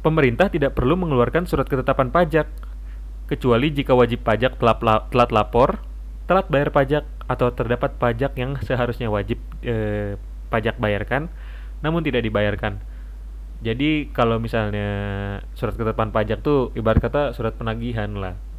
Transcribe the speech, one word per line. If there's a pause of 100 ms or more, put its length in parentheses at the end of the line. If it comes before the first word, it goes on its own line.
pemerintah
tidak
perlu
mengeluarkan
surat
ketetapan
pajak, (800)
kecuali
jika
wajib
pajak
telat
la-,
telat
lapor, (480)
telat
bayar
pajak, (240)
atau
terdapat
pajak
yang
seharusnya
wajib, (240)
eh, (320)
pajak
bayarkan, (480)
namun
tidak
dibayarkan. (800)
Jadi,
kalau
misalnya (640)
surat
ketetapan
pajak
tuh
ibarat
kata
surat
penagihan
lah. (240)